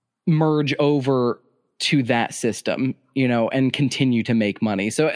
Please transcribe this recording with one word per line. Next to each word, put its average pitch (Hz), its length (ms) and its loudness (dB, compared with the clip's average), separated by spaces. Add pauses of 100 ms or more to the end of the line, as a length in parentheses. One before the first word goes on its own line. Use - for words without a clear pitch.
(260)
merge 151 540 2
over 135 600 2 (380)
to 143 240 2
that 117 300 0
system, 117 600 -4 (180)
you 131 140 0
know, 117 220 0
and 131 240 0
continue 127 500 0
to 120 100 -2
make 104 280 0
money. 104 280 -2
So, 151 260 0